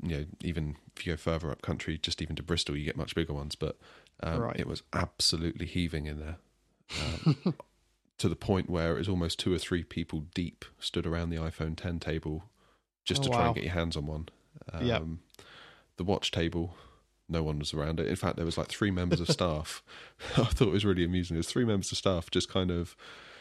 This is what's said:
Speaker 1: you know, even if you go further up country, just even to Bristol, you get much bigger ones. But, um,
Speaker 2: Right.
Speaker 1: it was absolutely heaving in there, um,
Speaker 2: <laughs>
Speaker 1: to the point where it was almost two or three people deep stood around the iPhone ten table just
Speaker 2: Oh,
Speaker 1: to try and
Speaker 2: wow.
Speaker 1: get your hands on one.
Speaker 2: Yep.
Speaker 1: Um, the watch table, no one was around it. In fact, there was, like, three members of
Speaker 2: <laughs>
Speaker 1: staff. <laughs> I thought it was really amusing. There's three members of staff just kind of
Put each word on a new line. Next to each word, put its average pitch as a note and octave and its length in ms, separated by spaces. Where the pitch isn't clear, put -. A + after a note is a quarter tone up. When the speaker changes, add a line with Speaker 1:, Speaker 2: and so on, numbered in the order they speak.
Speaker 1:
you E2 160
know, D2 60
even D#2+ 320
if - 120
you E2+ 80
go - 20
further E2 340
up - 120
country, D#2+ 340
just - 240
even D#2 160
to C#2+ 60
Bristol, D#2+ 340
you D2 80
get - 140
much - 160
bigger D#2 180
ones. C#2+ 220
But, - 240
um, D#2+ 200
Speaker 2:
Right. - 180
Speaker 1:
it - 60
was - 160
absolutely E2+ 720
heaving D#2+ 400
in D2 160
there, D#2 160
um, - 520
Speaker 2:
<laughs> - 360
Speaker 1:
to G#2 100
the D#2+ 80
point F#2 320
where E2 260
it - 40
was F2 100
almost E2+ 300
two F#2 160
or E2 40
three F2 260
people D#2+ 500
deep - 320
stood - 280
around E2+ 240
the E2 80
iPhone D#2+ 400
ten E2+ 200
table D#2 460
just C#3 160
Speaker 2:
Oh, - 20
Speaker 1:
to C3 60
try A#2+ 160
and - 20
Speaker 2:
wow. A#2 60
Speaker 1:
get - 100
your E2+ 80
hands E2 240
on D2 80
one. D#2 240
Speaker 2:
Yep. A#2+ 220
Speaker 1:
Um, D#2+ 200
the F2+ 80
watch - 260
table, E2+ 460
no E2 160
one D2+ 160
was D2 140
around D#2 280
it. D#2 60
In F2+ 100
fact, - 200
there E2+ 80
was, E2 140
like, E2 100
three G#2 220
members F2+ 300
of E2 80
Speaker 2:
<laughs> - 20
Speaker 1:
staff. D#2+ 520
<laughs> - 280
I - 80
thought A#2+ 240
it D#2 40
was G2+ 120
really F2+ 200
amusing. F2+ 320
There's E2 120
three B2+ 160
members G2+ 260
of - 60
staff F2+ 340
just - 200
kind F#2 200
of E2+ 240